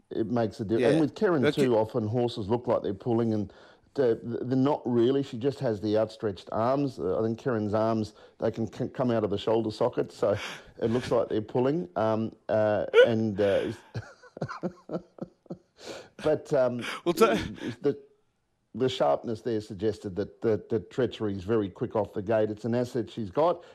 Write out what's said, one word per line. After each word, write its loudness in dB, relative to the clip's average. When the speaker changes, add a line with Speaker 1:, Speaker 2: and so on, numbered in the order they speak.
Speaker 1:
it -2
makes -2
a -2
difference. 0
Speaker 2:
Yeah. 6
Speaker 1:
And 6
with 0
Karen 2
Speaker 2:
Okay. 2
Speaker 1:
too, 4
often 0
horses -2
look 0
like 2
they're -2
pulling, 0
and -2
they're, 4
they're -2
not 2
really. 4
She -8
just -2
has 0
the 2
outstretched -2
arms. 0
Uh, 0
I 0
think 0
Karen's -2
arms, 0
they 0
can -4
c-, -6
come -2
out 2
of -2
the -2
shoulder 0
socket, -2
so 0
it 2
looks 0
like 2
they're 0
pulling. 0
Um, 0
uh, 2
and, 0
uh, 2
<laughs> -6
but, 0
um, 2
Speaker 2:
Well, 0
so 6
Speaker 1:
the, 0
the 0
sharpness -2
there -2
suggested -6
that, -6
that, 0
that -2
Treachery -2
is -8
very 0
quick -8
off 0
the -4
gate. 0
It's -8
an 0
asset -2
she's -8
got. 0